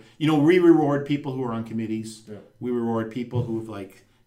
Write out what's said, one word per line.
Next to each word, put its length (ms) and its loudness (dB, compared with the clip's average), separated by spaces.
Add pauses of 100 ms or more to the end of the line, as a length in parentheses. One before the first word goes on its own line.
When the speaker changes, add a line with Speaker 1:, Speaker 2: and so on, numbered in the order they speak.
(180)
Speaker 1:
you 100 -2
know, 120 4
we 200 6
reward 460 4
people 280 -4
who 100 -6
are 80 -4
on 140 -6
committees. 640 -8
Speaker 2:
Yeah. 80 -14 (240)
Speaker 1:
We 100 -4
reward 400 -2
people 320 -4
who've, 240 -6
like, 380 -16 (220)